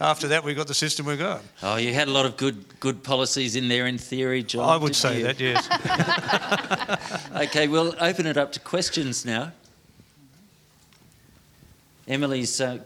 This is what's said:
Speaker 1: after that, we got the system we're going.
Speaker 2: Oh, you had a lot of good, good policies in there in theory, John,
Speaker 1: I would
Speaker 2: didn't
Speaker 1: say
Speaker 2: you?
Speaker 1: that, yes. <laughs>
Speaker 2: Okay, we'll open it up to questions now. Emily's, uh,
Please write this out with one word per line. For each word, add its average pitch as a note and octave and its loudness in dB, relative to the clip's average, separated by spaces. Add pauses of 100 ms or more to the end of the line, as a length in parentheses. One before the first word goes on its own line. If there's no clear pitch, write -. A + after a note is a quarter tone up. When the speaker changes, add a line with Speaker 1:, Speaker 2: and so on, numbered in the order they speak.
Speaker 1:
after D3+ 2
that, D#3 4
we D3 -2
got D3 -2
the C#3 -4
system D3+ 0
we're D3 0
going. F3 -4 (200)
Speaker 2:
Oh, G2+ 0
you A#2+ 2
had C#3+ 2
a - -2
lot C3+ 4
of B2+ -2
good, C3 -4
good - -2
policies B2+ 0
in B2+ 0
there B2 2
in B2+ -2
theory, B2+ -2
John, A#2+ 0
Speaker 1:
I D#3+ 6
would D3+ 0
Speaker 2:
didn't C#3+ 0
Speaker 1:
say A#2+ 2
Speaker 2:
you? A#2 -2
Speaker 1:
that, C3 -2
yes. G#3 0
<laughs> D3 0
Speaker 2:
Okay, D3+ 4
we'll D#3+ 2
open E3+ 2
it D3+ 0
up C#3+ 2
to - -10
questions D#3+ -2
now. A#2+ -4 (2500)
Emily's, C3+ -2
uh, B2+ 0